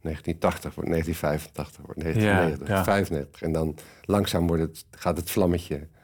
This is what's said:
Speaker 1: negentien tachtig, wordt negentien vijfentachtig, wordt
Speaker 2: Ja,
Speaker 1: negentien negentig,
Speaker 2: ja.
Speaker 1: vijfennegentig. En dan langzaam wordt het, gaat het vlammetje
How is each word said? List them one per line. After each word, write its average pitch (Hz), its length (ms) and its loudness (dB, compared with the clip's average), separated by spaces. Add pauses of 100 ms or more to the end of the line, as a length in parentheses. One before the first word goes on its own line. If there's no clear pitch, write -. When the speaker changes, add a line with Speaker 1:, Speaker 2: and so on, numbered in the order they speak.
Speaker 1:
negentien 82 360 -4
tachtig, - 380 -2
wordt - 140 -4
negentien 82 260 0
vijfentachtig, - 720 -4
wordt - 160 -12
Speaker 2:
Ja, 80 60 -4
Speaker 1:
negentien 101 280 4
negentig, 82 320 2
Speaker 2:
ja. 98 160 2
Speaker 1:
vijfennegentig. 90 580 0
En 82 100 -2
dan 78 240 0 (260)
langzaam 95 460 2
wordt 82 140 2
het, - 300 -6
gaat 87 260 -2
het 85 120 -8
vlammetje 87 580 0 (160)